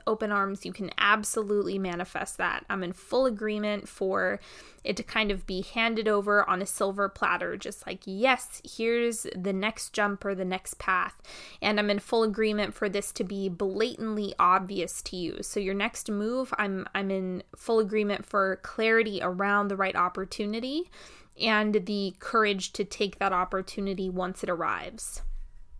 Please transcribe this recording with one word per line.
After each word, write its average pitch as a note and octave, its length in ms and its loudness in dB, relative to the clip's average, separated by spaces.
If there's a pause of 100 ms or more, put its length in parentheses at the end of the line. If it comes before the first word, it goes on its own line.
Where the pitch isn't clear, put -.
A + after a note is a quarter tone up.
open G#3+ 240 2
arms. G3+ 340 0
You F3+ 80 -6
can F#3+ 240 -6
absolutely G3+ 800 4
manifest F#3 600 -4
that. - 320 0
I'm F#3 140 -2
in F3+ 80 -4
full B3 340 2
agreement G#3 640 -2
for F#3+ 500 0 (460)
it G3+ 120 -2
to A#3 60 -4
kind G#3+ 280 0
of F#3+ 160 -4
be F3+ 160 -2
handed A3+ 440 0
over G#3 420 4
on F#3 140 0
a G3 40 -4
silver G3 420 0
platter, F3+ 480 0
just G#3 300 -10
like, F#3+ 180 -8
"Yes, A#3+ 600 0
here's A#3 720 0
the F#3 180 -2
next G3+ 400 -4
jump G#3 320 0
or G3 120 0
the F#3 80 -2
next F#3 340 -4
path." F3+ 420 0 (400)
And G#3 200 2
I'm G#3 100 2
in G3+ 80 2
full A3+ 240 2
agreement G#3+ 520 2
for G#3+ 140 -2
this G3+ 240 -2
to G#3+ 120 -4
be G3 240 -2
blatantly G#3+ 880 0
obvious F#3 640 2
to - 140 -8
you. F3 260 -4
So - 160 -4
your F#3+ 160 0
next G#3+ 360 -2
move, A3+ 480 -2
I'm, F#3+ 360 -2
I'm G3 160 0
in F#3 320 -2 (140)
full A3+ 240 2
agreement G#3 440 0
for F#3+ 380 2
clarity A3 600 2
around G3+ 460 2
the G3 80 0
right F#3+ 200 2
opportunity A3 960 -2 (500)
and G#3+ 460 4
the G3 320 -2
courage G#3 540 2
to G3+ 120 -2
take G3+ 340 -4
that G3 140 2
opportunity F#3+ 760 0
once F3+ 340 -2
it F#3 80 0
arrives. E3 720 -2 (580)